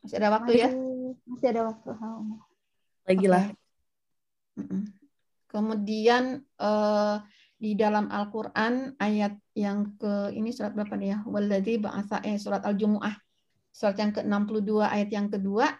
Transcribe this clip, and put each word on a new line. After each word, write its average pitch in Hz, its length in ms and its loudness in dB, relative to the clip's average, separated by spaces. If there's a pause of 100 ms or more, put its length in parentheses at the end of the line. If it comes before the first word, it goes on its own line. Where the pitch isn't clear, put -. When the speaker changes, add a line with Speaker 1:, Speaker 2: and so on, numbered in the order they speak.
Speaker 1:
Masih 202 160 -8
ada 208 160 4
waktu, 233 240 0
ya? 240 80 4
Speaker 2:
Masih, 254 560 -4
masih 247 320 -2
ada 226 60 2 (100)
waktu. - 240 -14
Oh. 220 480 -10 (640)
Speaker 3:
Lagi 190 200 4
Speaker 1:
Oke. 185 40 6
Speaker 3:
lah. 185 140 6 (1120)
Speaker 1:
Mm-mm. 190 220 -6 (640)
Kemudian, 214 760 2 (200)
eh, 208 720 2 (400)
di 214 240 -4
dalam 208 320 2
Al-Quran 220 880 -2
ayat 208 400 0 (160)
yang 202 400 -2
ke, 202 400 -4
ini 220 160 -2
surat 208 240 -6
berapa 208 240 -4
nih 196 160 -2
ya? 208 80 -2
Walladzi 202 560 0
ba'atha, 202 480 -4
eh, 208 80 -2
surat 202 320 -4
Al-Jumu'ah. 208 480 0 (560)
Surat 202 240 0
yang 208 160 0
keenam 208 320 0
puluh 214 160 0
dua, 214 320 2
ayat 208 240 0
yang 202 160 0
kedua 202 480 0